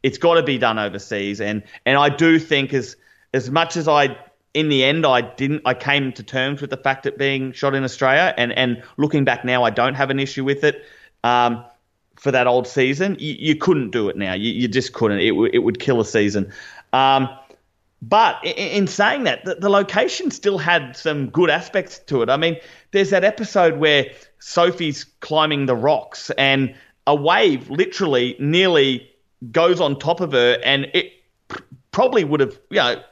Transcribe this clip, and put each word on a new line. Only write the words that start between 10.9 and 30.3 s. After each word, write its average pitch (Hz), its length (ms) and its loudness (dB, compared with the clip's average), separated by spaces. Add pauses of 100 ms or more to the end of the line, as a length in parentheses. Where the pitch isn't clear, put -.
Um, 120 400 2 (520)
for - 160 -2
that 127 160 2
old 123 180 2
season, 139 540 -2
you, 151 180 -8
you 151 180 0
couldn't 151 360 0
do 107 180 -2
it - 80 -8
now. 95 160 -4
You, 104 180 -4
you 120 160 -2
just 123 260 -4
couldn't. 101 260 0
It 104 120 4
w-, 101 220 2
it 120 60 4
would 117 200 -2
kill 123 200 0
a 107 60 0
season. 104 460 -2 (400)
Um, 135 380 2 (720)
but 190 420 2
i-, - 40 -6
i-, - 40 -4
in 196 360 -2
saying 240 380 0
that, 131 200 -2
the, 185 100 -4
the 202 140 -2
location 202 640 0
still 196 260 -2
had 151 380 0
some 147 340 -4
good 165 220 2
aspects 170 560 -4
to 123 160 0
it. 117 60 -2
I 139 80 4
mean, 165 200 -2 (340)
there's 196 200 2
that 185 120 2
episode 190 540 2
where 147 340 2 (280)
Sophie's 175 640 -2 (160)
climbing 151 480 0
the 127 80 2
rocks - 560 -2
and 135 420 0 (320)
a 143 80 4
wave 147 560 2
literally 143 680 -2
nearly 147 680 2 (440)
goes 165 280 4
on 139 200 0
top 170 200 -2
of 170 120 -4